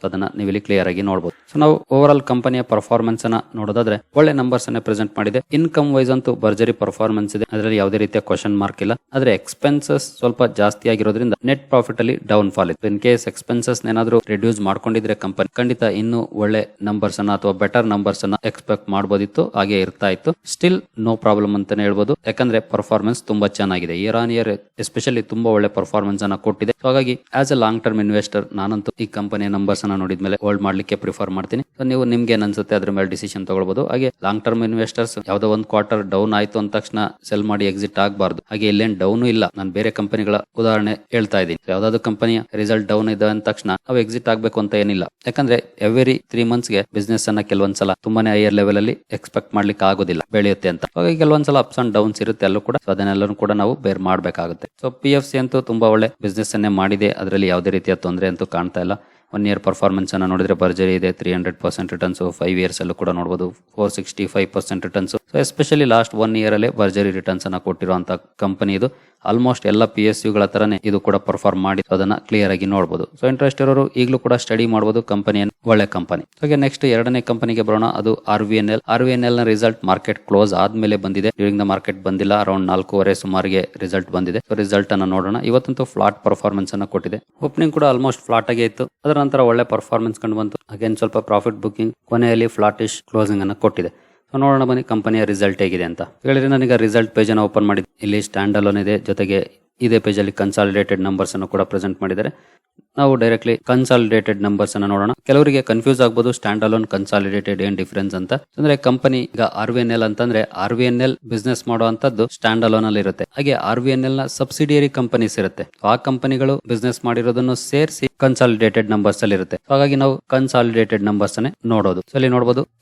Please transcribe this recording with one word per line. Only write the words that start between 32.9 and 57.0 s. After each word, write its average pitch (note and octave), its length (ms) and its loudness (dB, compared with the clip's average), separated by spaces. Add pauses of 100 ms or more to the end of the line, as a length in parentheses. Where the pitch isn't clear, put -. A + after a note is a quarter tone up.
ಮೇಲೆ G2 180 0
ಡಿಸಿಷನ್ F#2+ 380 -8
ತಗೊಳ್ಬೋದು. F#2+ 400 -2
ಹಾಗೆ B2+ 260 -2 (120)
ಲಾಂಗ್ G#2 200 -4
ಟರ್ಮ್ A#2 200 0
ಇನ್ವೆಸ್ಟರ್ಸ್ A2+ 540 -4 (100)
ಯಾವ್ದೋ G2+ 200 0
ಒಂದ್ G#2+ 180 0
ಕ್ವಾರ್ಟರ್ G#2+ 440 0
ಡೌನ್ G2+ 220 0
ಆಯ್ತು G#2 260 -2
ಅಂದ G#2 120 -2
ತಕ್ಷಣ G#2+ 280 -6 (300)
ಸೆಲ್ G#2+ 160 -2
ಮಾಡಿ G#2 220 0
ಎಕ್ಸಿಟ್ G2+ 320 -4
ಆಗ್ಬಾರ್ದು. G2 520 -2
ಹಾಗೆ G#2+ 180 -2
ಇಲ್ಲೇನ್ G#2 300 0
ಡೌನು G#2+ 280 0
ಇಲ್ಲ, A2+ 180 2 (120)
ನಾನ್ F#2+ 160 -6
ಬೇರೆ G#2+ 180 -2
ಕಂಪನಿಗಳ G#2 460 -2
ಉದಾಹರಣೆ G#2+ 760 -2
ಹೇಳ್ತಾ G#2+ 280 0
ಇದ್ದೀನಿ. E2+ 260 -4
So - 40 -6
ಯಾವ್ದಾದ್ರು G#2+ 300 0
ಕಂಪನಿಯ A2+ 400 -2 (140)
ರಿಸಲ್ಟ್ G#2+ 340 -2
ಡೌನ್ G#2+ 220 0
ಇದೆ G#2 140 0
ಅಂದ G#2+ 180 0
ತಕ್ಷಣ G#2 280 -4
ನಾವು B2 280 -2
ಎಕ್ಸಿಟ್ A2+ 300 -2
ಆಗ್ಬೇಕು A2 320 -2
ಅಂತ G#2 140 -2
ಏನಿಲ್ಲ, G2+ 300 0 (220)
ಯಾಕಂದ್ರೆ A#2+ 500 0 (120)
every B2+ 280 4 (140)
three A#2 180 0
ಮಂತ್ಸ್ A#2+ 220 -2
ಗೆ G2 120 0 (120)
ಬಿಸಿನೆಸ್ G#2+ 340 -2
ಅನ್ನ G#2+ 120 0
ಕೆಲವೊಂದ್ಸಲ G2 520 0
ತುಂಬಾನೇ A2 380 0
ಹೈಯರ್ G#2 240 4
ಲೆವೆಲ್ G2+ 220 2
ಅಲ್ಲಿ G#2+ 220 0 (140)
ಎಕ್ಸ್‌ಪೆಕ್ಟ್ - 420 -8
ಮಾಡ್ಲಿಕ್ಕೆ G2+ 300 0
ಆಗೋದಿಲ್ಲ F#2+ 380 0 (100)
ಬೆಳೆಯುತ್ತೆ G2+ 360 2
ಅಂತ. F2 160 -4 (120)
ಹಾಗಾಗಿ E3+ 200 2
ಕೆಲವೊಂದ್ಸಲ D3+ 400 2
ups B2+ 280 0
and G#2+ 140 -2
downs G#2+ 240 0
ಇರುತ್ತೆ G#2 240 -2
ಅಲ್ಲೂ G2 140 0
ಕೂಡ, - 240 -4
so - 60 -4
ಅದನ್ನೆಲ್ಲನೂ G2 440 -2
ಕೂಡ G#2 180 -2
ನಾವು G#2 240 0
ಬೇರ್ F#2+ 220 -4
ಮಾಡ್ಬೇಕಾಗುತ್ತೆ. F2+ 680 -2 (140)
So B2+ 80 -4
ಪಿ C#3 220 0
ಎಫ್ C#3 140 2
ಸಿ C3+ 120 -4
ಅಂತೂ B2+ 220 0
ತುಂಬಾ A2+ 280 2
ಒಳ್ಳೆ A2 240 4 (100)
ಬಿಸಿನೆಸ್ G2+ 320 -4
ಅನ್ನೇ G#2+ 140 0
ಮಾಡಿದೆ, G2 420 2